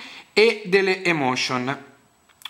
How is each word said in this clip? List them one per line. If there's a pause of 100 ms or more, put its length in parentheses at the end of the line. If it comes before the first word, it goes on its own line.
(320)
e
delle
emotion. (720)